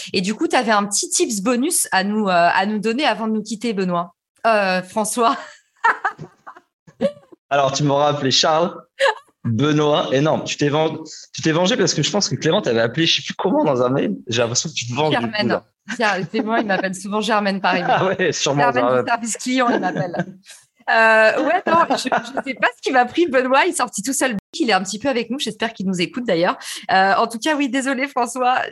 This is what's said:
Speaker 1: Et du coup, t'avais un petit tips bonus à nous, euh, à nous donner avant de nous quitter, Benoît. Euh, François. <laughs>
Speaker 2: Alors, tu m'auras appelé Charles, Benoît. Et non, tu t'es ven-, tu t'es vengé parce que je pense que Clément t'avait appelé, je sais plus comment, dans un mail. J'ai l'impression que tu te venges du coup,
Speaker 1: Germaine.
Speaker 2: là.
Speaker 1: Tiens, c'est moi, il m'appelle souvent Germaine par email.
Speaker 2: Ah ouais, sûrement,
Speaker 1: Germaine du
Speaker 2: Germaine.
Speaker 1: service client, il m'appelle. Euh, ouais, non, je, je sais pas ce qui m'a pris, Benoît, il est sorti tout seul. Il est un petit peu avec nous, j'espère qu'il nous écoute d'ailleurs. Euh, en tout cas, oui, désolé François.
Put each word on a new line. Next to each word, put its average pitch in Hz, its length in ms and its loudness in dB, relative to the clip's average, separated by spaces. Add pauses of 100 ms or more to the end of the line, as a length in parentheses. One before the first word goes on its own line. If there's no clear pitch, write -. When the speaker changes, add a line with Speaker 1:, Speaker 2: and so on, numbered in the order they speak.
(140)
Speaker 1:
Et 208 80 0
du 208 140 -2
coup, 330 120 -2
t'avais 226 260 2
un 208 120 4
petit 208 240 -4
tips 247 320 0
bonus 254 500 0
à 190 120 2
nous, 208 240 0
euh, 175 260 4
à 190 140 2
nous 214 100 -2
donner 226 260 -2
avant 220 240 -2
de 220 60 -2
nous 214 80 -2
quitter, 220 320 -6
Benoît. 180 400 -2 (320)
Euh, 196 380 2
François. 220 520 0 (480)
<laughs> - 1700 -6
Speaker 2:
Alors, 139 220 2
tu 151 100 -4
m'auras 143 280 2
appelé 135 200 -2
Charles, 165 500 0 (640)
Benoît. 147 680 2
Et 135 100 2
non, 147 200 2
tu - 140 -6
t'es 143 140 0
ven-, 156 300 0 (340)
tu - 80 -10
t'es 160 120 0
vengé 185 240 2
parce 175 180 0
que 151 80 0
je - 80 -2
pense 202 180 -2
que 139 60 -2
Clément 165 260 0
t'avait 113 200 0
appelé, 135 260 0
je - 80 2
sais - 80 -6
plus - 100 -10
comment, 285 300 0
dans 127 180 2
un 123 80 2
mail. 156 280 0 (100)
J'ai 117 160 0
l'impression 117 260 -2
que - 60 -14
tu 120 100 -6
te 120 80 -6
venges 151 220 0
du - 0 -
coup, 240 80 -2
Speaker 1:
Germaine. 214 240 -4
Speaker 2:
là. - 180 -2 (300)
Speaker 1:
Tiens, 190 360 -2
c'est 220 120 -2
moi, 226 160 -2
il 220 80 -6
m'appelle 190 260 -2
souvent 208 280 -4
Germaine 208 380 0
par 185 160 0
email. 175 140 -2
Speaker 2:
Ah 185 160 2
ouais, 185 260 0
sûrement, 143 340 0
Speaker 1:
Germaine 143 180 2
du 123 60 2
Speaker 2:
Germaine. 127 180 2
Speaker 1:
service 233 300 -4
client, 254 320 0
il 220 100 0
m'appelle. 180 480 -4 (640)
Euh, 220 540 6
ouais, 330 240 0
non, 330 120 4 (100)
je, 269 80 2
je 226 480 -2
sais 269 80 -4
pas 320 200 0
ce - 80 -20
qui 311 120 -2
m'a 247 100 6
pris, 330 240 2
Benoît, 262 380 2
il 349 60 0
est - 40 -6
sorti 233 260 -4
tout 262 120 -4
seul. 247 240 0 (200)
Il 285 120 0
est 202 40 4
un 185 80 2
petit 208 180 -8
peu 285 100 -2
avec 226 200 -2
nous, 254 80 -6
j'espère 226 360 -6
qu'il 190 120 -8
nous 185 140 -2
écoute 233 260 -4
d'ailleurs. 175 320 2 (320)
Euh, 190 260 6
en 226 120 2
tout 226 120 -10
cas, 311 180 0
oui, 285 100 0
désolé 262 400 -2
François. 254 540 0 (100)